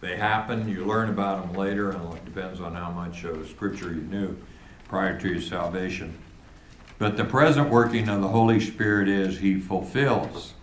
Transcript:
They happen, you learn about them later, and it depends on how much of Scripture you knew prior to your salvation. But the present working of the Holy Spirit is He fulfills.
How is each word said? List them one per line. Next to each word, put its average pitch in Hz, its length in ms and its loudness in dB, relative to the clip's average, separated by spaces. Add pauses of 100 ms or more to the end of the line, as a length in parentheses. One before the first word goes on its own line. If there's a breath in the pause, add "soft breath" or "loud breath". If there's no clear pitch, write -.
They 90 160 -4
happen, 110 520 0
you 92 160 -4
learn 110 240 0
about 98 320 0
them 87 140 -6
later, 98 340 -2
and 87 240 -8
it 80 120 -14
depends 92 360 -10
on 85 140 -8
how 87 160 -8
much 87 320 -8
of 80 260 -8
Scripture 90 420 -6
you 80 100 -4
knew 95 360 -4 (500 loud breath)
prior 95 320 -2
to 95 80 -4
your 87 140 -2
salvation. 87 760 -4 (840 loud breath)
But 107 180 0
the 113 80 2
present 143 460 6
working 117 360 4
of 104 140 0
the 98 60 0
Holy 113 320 6
Spirit 104 480 2
is 98 320 0
He 95 200 4
fulfills. - 1040 -2